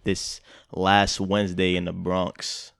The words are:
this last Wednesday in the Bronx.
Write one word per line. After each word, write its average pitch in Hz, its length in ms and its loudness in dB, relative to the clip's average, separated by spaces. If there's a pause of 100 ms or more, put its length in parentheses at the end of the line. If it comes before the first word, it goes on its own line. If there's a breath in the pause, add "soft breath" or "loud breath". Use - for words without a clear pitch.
this - 380 -4 (320 loud breath)
last 98 480 4
Wednesday 92 560 2
in 87 80 -2
the 87 80 -4
Bronx. 90 880 -4